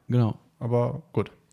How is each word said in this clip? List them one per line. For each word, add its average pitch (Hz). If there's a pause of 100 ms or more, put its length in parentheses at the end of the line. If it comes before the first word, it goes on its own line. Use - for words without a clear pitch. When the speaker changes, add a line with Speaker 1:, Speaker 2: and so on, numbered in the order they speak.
Speaker 1:
genau. 120 (220)
Speaker 2:
Aber 120 (100)
gut. 104 (220)